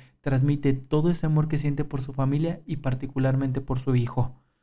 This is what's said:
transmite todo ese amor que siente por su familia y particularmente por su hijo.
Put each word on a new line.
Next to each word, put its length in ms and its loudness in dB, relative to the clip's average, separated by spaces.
transmite 520 2
todo 380 0
ese 160 -2
amor 200 2
que 120 -2
siente 260 -2
por 180 -4
su 100 -8
familia 540 0
y 120 -4
particularmente 840 0
por 180 -2
su 160 0
hijo. 400 0